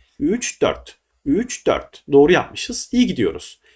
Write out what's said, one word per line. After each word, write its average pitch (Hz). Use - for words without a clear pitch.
Üç, 190
dört. -
Üç, 180
dört. -
Doğru 143
yapmışız. -
İyi 247
gidiyoruz. 95